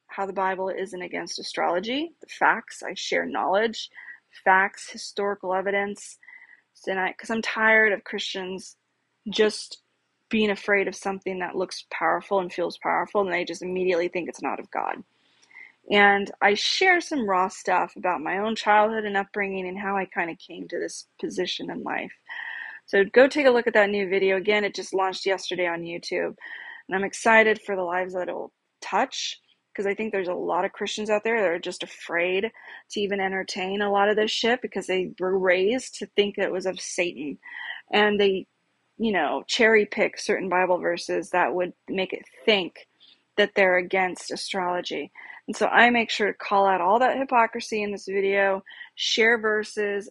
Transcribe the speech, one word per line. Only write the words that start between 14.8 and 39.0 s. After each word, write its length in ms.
And 400
I 120
share 460
some 280
raw 200
stuff 480
about 260
my 160
own 180
childhood 480
and 120
upbringing 520
and 100
how 180
I 100
kinda 300
came 320
to 100
this 300
position 500
in 140
life. 280
So 180
go 240
take 180
a 40
look 160
at 80
that 160
new 180
video. 280
Again, 280
it 100
just 200
launched 320
yesterday 400
on 160
YouTube. 540
And 80
I'm 80
excited 580
for 140
the 60
lives 320
that 140
it 60
will 180
touch, 600
'cause 120
I 80
think 180
there's 160
a 60
lot 300
of 80
Christians 380
out 140
there 160
that 100
are 80
just 240
afraid 720
to 100
even 200
entertain 600
a 80
lot 200
of 60
this 140
shit 320
because 240
they 320
were 200
raised 580
to 100
think 300
that 100
it 60
was 140
of 140
Satan. 580
And 300
they, 260
you 140